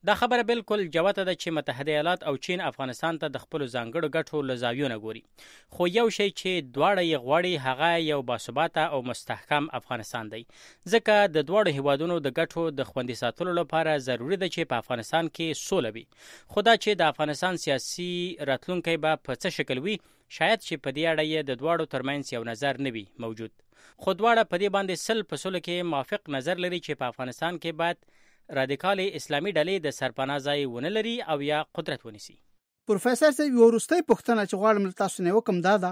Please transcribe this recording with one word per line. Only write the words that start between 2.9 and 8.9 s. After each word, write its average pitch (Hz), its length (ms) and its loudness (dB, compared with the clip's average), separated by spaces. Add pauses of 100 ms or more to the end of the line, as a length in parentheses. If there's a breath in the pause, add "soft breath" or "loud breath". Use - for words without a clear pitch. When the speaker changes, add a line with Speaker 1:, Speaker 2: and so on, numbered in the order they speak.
Speaker 1:
ته 156 140 -4
د - 80 -6
خپلو 147 220 -6
ځانګړو 123 500 -4
ګټو 151 320 -4
له 127 140 0
زاویو 127 280 -2
نه 113 140 -6
ګوري. 110 180 -10 (540 soft breath)
خو 175 100 2
یو 214 180 2 (120)
شی 202 140 2
چې - 200 -6 (240)
دواړه 180 320 4
یې 156 180 2
غواړي 175 280 2 (120)
هغه 135 240 2 (200)
یو 147 100 0 (100)
باثباته 123 560 0 (120)